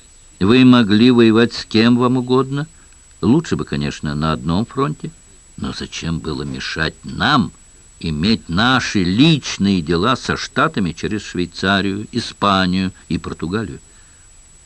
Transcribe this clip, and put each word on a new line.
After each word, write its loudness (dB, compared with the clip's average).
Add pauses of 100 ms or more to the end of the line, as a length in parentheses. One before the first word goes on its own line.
(400)
Вы 6
могли 6
воевать 6
с -10
кем 4
вам 2
угодно. -2 (540)
Лучше 2
бы, -4
конечно, -6
на 0
одном -2
фронте. -6 (460)
Но -8
зачем -8
было -8
мешать -6
нам -2 (480)
иметь -4
наши 0
личные 0
дела 0
со -6
Штатами -2
через -6
Швейцарию, -4
Испанию -2 (160)
и -4
Португалию? -8 (880)